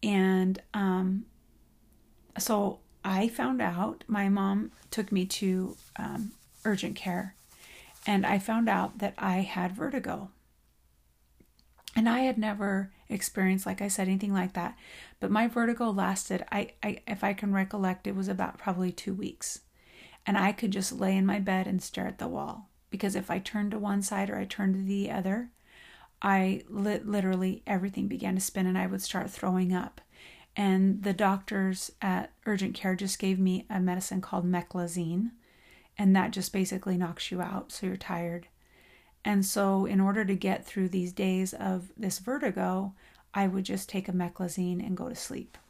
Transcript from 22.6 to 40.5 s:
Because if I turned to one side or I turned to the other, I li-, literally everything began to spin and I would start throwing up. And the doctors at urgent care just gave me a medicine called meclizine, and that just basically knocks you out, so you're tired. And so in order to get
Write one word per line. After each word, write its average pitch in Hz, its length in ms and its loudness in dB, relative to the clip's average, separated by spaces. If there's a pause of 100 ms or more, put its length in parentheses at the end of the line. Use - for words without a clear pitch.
Because 196 260 -2
if 190 160 -4
I 226 80 -2
turned 208 320 -4
to 214 80 -4
one 202 220 0
side 196 280 -2
or 202 80 -4
I 196 80 -2
turned 190 300 0
to 190 60 -2
the 196 280 0
other, 190 400 -2 (720)
I 196 480 4
li-, 208 340 0
literally 190 640 0
everything 196 420 0
began 190 280 -2
to 190 60 0
spin 190 260 -2
and 185 100 2
I 185 100 0
would 190 140 -4
start 196 280 -4
throwing 185 440 0
up. 180 260 -4 (560)
And 190 480 4
the 202 100 0
doctors 196 800 0 (100)
at 185 300 0 (140)
urgent 196 300 0
care 185 200 0
just 190 240 -4
gave 190 200 2
me 185 300 2
a 196 100 -2
medicine 185 420 0
called 185 240 -2
meclizine, 175 840 0 (640)
and 190 180 8
that 190 160 4
just 185 220 -4
basically 190 440 0
knocks 175 340 -4
you 180 100 -4
out, 185 300 -6
so - 160 -6
you're 185 100 -4
tired. 170 500 -6 (800)
And 196 200 4
so 196 400 2
in 196 140 2
order 202 240 4
to 196 120 2
get 190 300 -2